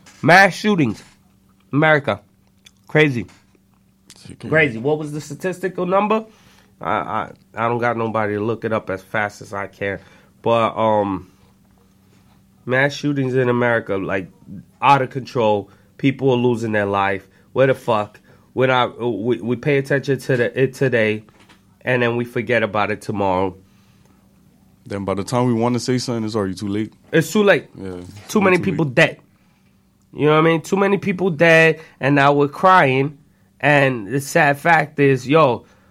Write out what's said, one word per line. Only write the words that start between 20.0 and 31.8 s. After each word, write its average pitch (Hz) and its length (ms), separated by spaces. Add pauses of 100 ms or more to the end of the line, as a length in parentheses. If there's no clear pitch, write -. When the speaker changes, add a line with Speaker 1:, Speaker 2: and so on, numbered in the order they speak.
Speaker 1:
to 131 180
the, 120 240
it 135 140
today, 110 480 (580)
and 123 220
then 120 140
we 120 80
forget 120 360
about 104 300
it 101 100
tomorrow. 95 540 (1300)
Speaker 2:
Then 101 200
by 95 100
the 98 80
time 123 240
we 123 60
wanna 120 260
say 127 180
something, 117 260
it's 110 120
already 98 180
too 101 140
late. 104 260 (180)
Speaker 1:
It's 160 200
too 214 120
late. 185 320
Speaker 2:
Yeah, 92 260 (260)
Speaker 1:
Too 214 120
Speaker 2:
way 196 60
Speaker 1:
many 185 120
Speaker 2:
too 170 60
Speaker 1:
people 165 220
Speaker 2:
late. 131 100
Speaker 1:
dead. 160 240 (960)
You 143 120
know 151 60
what 156 80
I - 0 (100)
mean? 160 100
Too - 140
many 196 240
people 180 320
dead, 160 480 (200)